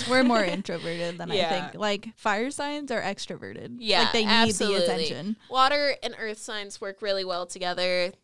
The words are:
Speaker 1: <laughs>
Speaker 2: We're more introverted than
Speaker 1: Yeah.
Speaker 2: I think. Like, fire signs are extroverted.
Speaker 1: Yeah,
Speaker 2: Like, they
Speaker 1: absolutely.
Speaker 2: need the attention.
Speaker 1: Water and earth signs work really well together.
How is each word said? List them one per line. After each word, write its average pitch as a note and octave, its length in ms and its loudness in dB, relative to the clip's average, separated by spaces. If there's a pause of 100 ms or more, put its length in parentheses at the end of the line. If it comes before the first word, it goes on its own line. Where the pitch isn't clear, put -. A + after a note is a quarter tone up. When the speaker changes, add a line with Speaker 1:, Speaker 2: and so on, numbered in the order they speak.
Speaker 1:
<laughs> A#3+ 60 -4
Speaker 2:
We're B3+ 140 6
more A#3 200 6
introverted E3+ 760 -4
than E3+ 140 -8
Speaker 1:
Yeah. F3+ 160 2
Speaker 2:
I - 20 0
think. D#3+ 320 -4
Like, G#3 340 -2
fire A3 360 -2
signs D4 400 -6
are A3 100 -2
extroverted. F#3+ 760 -8
Speaker 1:
Yeah, G3+ 240 4
Speaker 2:
Like, - 80 2
they A3 140 2
Speaker 1:
absolutely. G#3+ 560 4
Speaker 2:
need F3 60 4
the - 60 2
attention. D#3+ 440 -4 (120)
Speaker 1:
Water C#4 540 4
and A#3 160 -4
earth G#3+ 180 -6
signs G#3 420 -10
work G3 220 -10
really G3 240 0
well F3+ 220 -4
together. F3+ 640 0 (100)